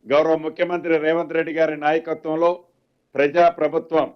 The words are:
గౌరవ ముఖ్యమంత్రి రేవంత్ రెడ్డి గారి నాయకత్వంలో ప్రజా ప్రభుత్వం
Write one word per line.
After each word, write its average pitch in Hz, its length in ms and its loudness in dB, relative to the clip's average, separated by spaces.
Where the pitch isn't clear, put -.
గౌరవ 160 300 2
ముఖ్యమంత్రి 170 460 -2
రేవంత్ 160 320 -2
రెడ్డి 160 220 -4
గారి 156 160 2
నాయకత్వంలో 160 680 0
ప్రజా 147 300 4
ప్రభుత్వం 156 560 0